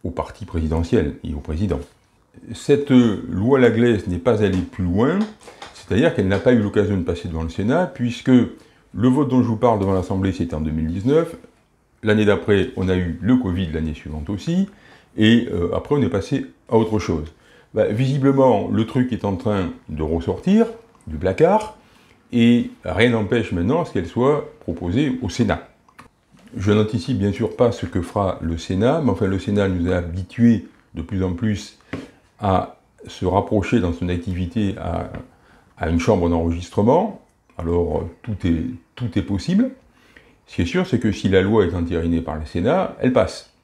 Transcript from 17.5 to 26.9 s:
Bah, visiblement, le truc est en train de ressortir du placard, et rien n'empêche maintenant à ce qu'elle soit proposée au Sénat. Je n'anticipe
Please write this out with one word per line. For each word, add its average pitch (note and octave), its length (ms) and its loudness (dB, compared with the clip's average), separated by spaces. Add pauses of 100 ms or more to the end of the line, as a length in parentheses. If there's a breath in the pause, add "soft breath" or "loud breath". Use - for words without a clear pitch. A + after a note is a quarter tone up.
Bah, G#2+ 140 2
visiblement, C3 840 2
le G#2 180 0
truc B2+ 260 0
est G2+ 120 -6
en G2+ 120 0
train F#2 340 -2 (180)
de D#2 140 -6
ressortir F2 640 2 (400)
du D#2+ 100 -10
placard, D#3+ 600 2 (560 soft breath)
et A#2+ 380 4 (140)
rien G2 260 2
n'empêche A2 420 0
maintenant G2+ 300 0
à - 20 -2
ce - 80 -14
qu'elle F2+ 140 -2
soit C3 440 0 (100)
proposée A2+ 600 -2
au F2 60 -4
Sénat. C3 400 -2 (880)
Je G2+ 160 0
n'anticipe G#2+ 460 0